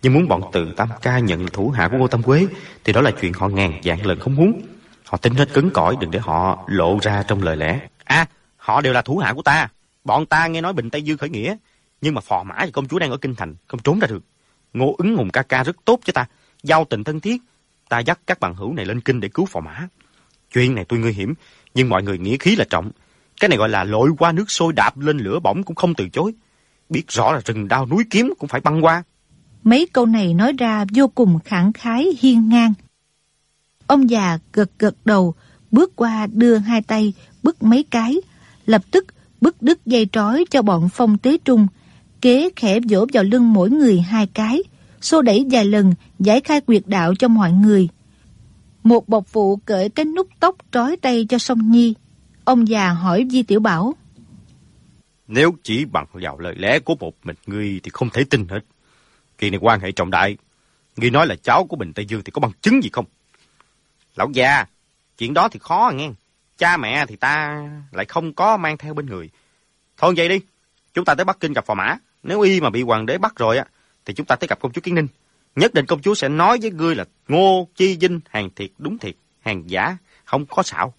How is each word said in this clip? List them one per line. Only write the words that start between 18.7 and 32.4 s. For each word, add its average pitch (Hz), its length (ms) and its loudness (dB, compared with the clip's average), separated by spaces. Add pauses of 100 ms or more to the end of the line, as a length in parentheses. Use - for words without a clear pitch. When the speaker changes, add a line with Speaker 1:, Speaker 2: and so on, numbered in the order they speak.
Speaker 1:
này 107 120 -8
lên 110 160 -6
kinh 127 180 -4
để 101 100 -6
cứu 170 160 -2
phò - 140 -10
mã. 80 280 -14 (680)
Chuyện 127 220 0
này 98 100 -8
tuy 120 120 -4
nguy 113 160 -2
hiểm, 101 200 -6 (400)
nhưng 127 160 0
mọi 95 140 0
người 98 140 -4
nghĩa 98 200 -4
khí 190 180 2
là 196 140 0
trọng. 90 220 -4 (480)
Cái 208 100 2
này 139 80 2
gọi 110 120 0
là 101 140 -2
lội 107 340 0
qua 170 140 2
nước 185 200 -4
sôi 165 220 -2
đạp 110 240 0
lên 147 200 -2
lửa 113 220 -4
bỏng 120 240 -2
cũng 170 120 -10
không 175 200 0
từ 95 140 -6
chối. 185 240 -4 (560)
Biết - 180 -4
rõ 113 240 0
là 143 140 -2
rừng 107 220 -6
đao 131 180 -2
núi 175 240 0
kiếm 247 300 0
cũng 147 100 -10
phải 139 120 -4
băng 156 240 0
qua." 165 180 2 (600)
Speaker 2:
Mấy 262 300 4
câu 247 120 2
này 214 280 2
nói 220 200 2
ra 220 400 -2
vô 269 140 4
cùng 180 320 2
khẳng 190 340 0
khái 240 340 -2 (120)
hiên 233 300 4